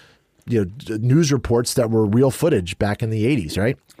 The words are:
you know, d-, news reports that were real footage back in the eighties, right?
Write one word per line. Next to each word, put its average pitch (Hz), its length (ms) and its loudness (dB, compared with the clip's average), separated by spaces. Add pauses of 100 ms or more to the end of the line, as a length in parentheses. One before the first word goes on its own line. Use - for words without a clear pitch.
(460)
you 117 140 0
know, 101 40 0
d-, 110 340 -10
news 131 340 2
reports 120 420 0
that 117 160 0
were 110 160 2
real 123 240 4
footage 104 480 -2
back 104 240 -2
in 113 80 -4
the 110 160 -2
eighties, 113 320 -2
right? 117 180 -2 (240)